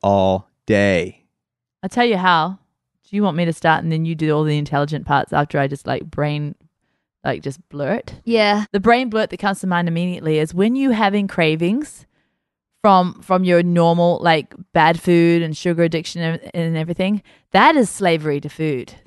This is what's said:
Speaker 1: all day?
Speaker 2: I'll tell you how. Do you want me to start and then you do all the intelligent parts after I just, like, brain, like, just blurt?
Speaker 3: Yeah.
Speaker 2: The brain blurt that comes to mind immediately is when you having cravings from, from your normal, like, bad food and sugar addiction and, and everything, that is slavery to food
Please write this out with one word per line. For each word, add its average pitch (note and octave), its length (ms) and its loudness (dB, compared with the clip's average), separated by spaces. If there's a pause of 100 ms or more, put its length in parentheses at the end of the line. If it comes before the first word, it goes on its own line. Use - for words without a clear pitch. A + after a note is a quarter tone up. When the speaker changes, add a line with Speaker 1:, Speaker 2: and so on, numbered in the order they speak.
Speaker 1:
all F#2+ 460 2 (180)
day? G2 580 0 (580)
Speaker 2:
I'll F#3+ 60 -8
tell A#3+ 160 0
you A#3 120 0
how. F3+ 420 0 (500)
Do G3 80 -8
you G#3 60 0
want F#3 140 0
me F3 80 0
to E3 80 0
start D#3+ 320 0
and E3 80 -2
then D#3+ 120 -2
you E3 120 -4
do D#3 160 0
all D3+ 100 2
the D3+ 160 0
intelligent D3 480 -4
parts C#3+ 260 0
after D3 280 -2
I C#3 80 0
just, C#3 180 -10
like, - 180 -6
brain, D3 520 -6 (680)
like, A#2 180 -6
just C#3 260 -12
blurt? C#3+ 460 -6 (100)
Speaker 3:
Yeah. G#3+ 480 0
Speaker 2:
The G3+ 80 -2
brain A#3+ 280 2
blurt G#3+ 220 -2
that F3 80 -10
comes G3 220 -2
to G3 80 -6
mind F3 200 0
immediately E3 520 -2
is D#3 120 -2
when G3+ 220 0
you C4+ 160 0
having G#3 380 0
cravings E3+ 800 -2 (760)
from, F#3 400 2
from F#3 220 0
your F3 180 4
normal, E3+ 580 2
like, E3 320 0 (200)
bad E3 280 2
food E3+ 420 4
and D#3 140 -6
sugar E3+ 280 -2
addiction E3 380 -4
and, E3 320 -6
and E3 220 -4
everything, F#3 460 -4 (300)
that C#4 240 6
is A#3+ 120 4
slavery D#3 520 -2
to D3 80 -8
food D3 440 -6 (140)